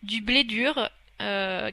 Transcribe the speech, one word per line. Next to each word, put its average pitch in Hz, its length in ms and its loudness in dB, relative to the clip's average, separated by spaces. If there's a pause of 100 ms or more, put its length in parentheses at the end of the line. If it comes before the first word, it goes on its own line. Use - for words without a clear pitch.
du 208 200 -4
blé 247 240 4
dur, 247 440 0 (320)
euh, 196 520 -2